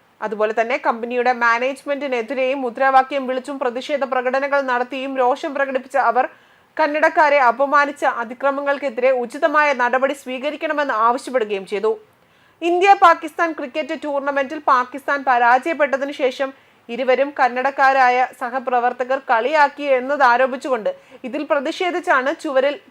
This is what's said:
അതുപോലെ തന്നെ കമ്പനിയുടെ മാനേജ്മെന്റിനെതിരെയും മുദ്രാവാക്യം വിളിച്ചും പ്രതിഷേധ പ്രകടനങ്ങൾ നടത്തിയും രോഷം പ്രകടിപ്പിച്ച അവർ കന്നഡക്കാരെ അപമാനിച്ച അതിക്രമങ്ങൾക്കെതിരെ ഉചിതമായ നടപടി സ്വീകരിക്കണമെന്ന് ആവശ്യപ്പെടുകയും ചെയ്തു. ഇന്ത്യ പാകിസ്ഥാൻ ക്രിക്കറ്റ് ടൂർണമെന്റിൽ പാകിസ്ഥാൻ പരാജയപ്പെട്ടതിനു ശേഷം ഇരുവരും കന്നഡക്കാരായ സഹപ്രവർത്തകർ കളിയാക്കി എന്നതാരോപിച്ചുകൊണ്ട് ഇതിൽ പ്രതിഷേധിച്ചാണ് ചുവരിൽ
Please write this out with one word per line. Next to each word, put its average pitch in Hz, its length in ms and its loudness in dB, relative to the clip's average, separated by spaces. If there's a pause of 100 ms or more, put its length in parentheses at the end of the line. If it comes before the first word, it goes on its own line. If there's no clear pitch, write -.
(220)
അതുപോലെ 214 400 -2
തന്നെ 233 160 -2
കമ്പനിയുടെ 247 560 -2
മാനേജ്മെന്റിനെതിരെയും 262 1300 -2
മുദ്രാവാക്യം 262 680 2
വിളിച്ചും 254 320 -6
പ്രതിഷേധ 262 440 -4
പ്രകടനങ്ങൾ 269 580 0
നടത്തിയും 254 560 -4
രോഷം 269 380 0
പ്രകടിപ്പിച്ച 269 420 -4
അവർ 247 320 2 (500)
കന്നഡക്കാരെ 302 600 2
അപമാനിച്ച 277 640 2
അതിക്രമങ്ങൾക്കെതിരെ 262 1080 -2
ഉചിതമായ 285 640 0
നടപടി 254 400 0
സ്വീകരിക്കണമെന്ന് 294 800 -4
ആവശ്യപ്പെടുകയും 226 720 0
ചെയ്തു. 214 340 -2 (600)
ഇന്ത്യ 349 400 4
പാകിസ്ഥാൻ 330 500 2
ക്രിക്കറ്റ് 294 520 -6
ടൂർണമെന്റിൽ 277 560 -4
പാകിസ്ഥാൻ 277 680 -2
പരാജയപ്പെട്ടതിനു 262 840 2
ശേഷം 269 420 -4 (360)
ഇരുവരും 254 500 0
കന്നഡക്കാരായ 262 880 2 (120)
സഹപ്രവർത്തകർ 247 840 -2 (100)
കളിയാക്കി 277 520 2
എന്നതാരോപിച്ചുകൊണ്ട് 254 1120 0 (280)
ഇതിൽ 262 280 -8
പ്രതിഷേധിച്ചാണ് 311 880 -2
ചുവരിൽ 277 380 0 (120)